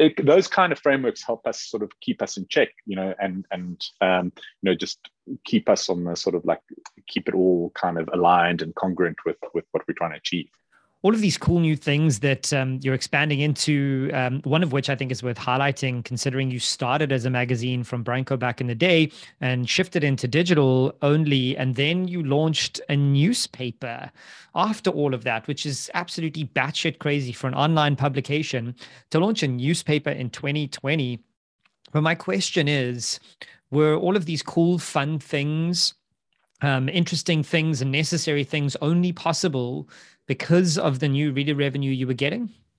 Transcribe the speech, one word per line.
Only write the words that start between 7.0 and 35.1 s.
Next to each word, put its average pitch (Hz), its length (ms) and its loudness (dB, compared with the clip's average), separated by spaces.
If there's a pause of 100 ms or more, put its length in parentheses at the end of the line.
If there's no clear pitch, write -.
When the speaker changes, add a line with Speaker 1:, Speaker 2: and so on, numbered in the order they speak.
Speaker 1:
keep - 220 -8
it - 60 -2
all 90 400 2
kind 85 240 -2
of 80 140 -4
aligned 87 500 4
and 82 120 -8
congruent 87 500 -2
with, 80 120 -4 (180)
with 82 160 -4
what - 160 -4
we're 80 80 -4
trying 82 160 -4
to 76 60 -12
achieve. 82 320 -6 (520)
Speaker 2:
All 208 140 4
of 220 60 0
these 202 160 2
cool 175 240 2
new 156 160 2
things 143 440 2
that, 135 340 0
um, 131 280 -2
you're 135 120 0
expanding 143 460 0
into, 143 760 0
um, 127 300 -2
one 151 180 2
of 156 100 -2
which 139 160 -2
I 139 80 0
think 131 160 -4
is 110 100 -8
worth 120 160 -4
highlighting, 131 640 0
considering 131 480 -2
you 123 80 -4
started 135 540 -2
as 127 140 0
a 127 40 0
magazine 123 540 -2
from 123 180 -6
Branko 127 360 -2
back 123 240 -2
in 127 40 -4
the 120 80 -2
day 160 380 4 (300)
and 127 260 0
shifted 180 340 0
into 135 240 2
digital 139 760 4
only, 143 560 2
and 131 160 0
then 170 340 0
you 175 140 -4
launched 151 680 0
a 143 80 0
newspaper 139 1120 0 (440)
after 208 360 0
all 147 220 0
of 117 120 -4
that, 113 220 -2
which 147 200 -6
is 139 260 -6
absolutely 165 520 -4
batshit 147 540 -2
crazy 143 340 -2
for 131 160 -6
an 127 60 -6
online 147 420 4
publication 139 800 -2 (360)
to 156 80 2
launch 208 240 0
a 151 60 0
newspaper 147 640 0
in 127 200 -6
twenty 147 380 -4
twenty. 135 500 -2 (760)
But 151 100 2
my 160 120 2
question 185 520 -2
is, 123 540 -2 (500)
were 151 260 4
all 185 200 2
of 190 80 0
these 156 180 -4
cool, 175 360 2
fun 151 400 -2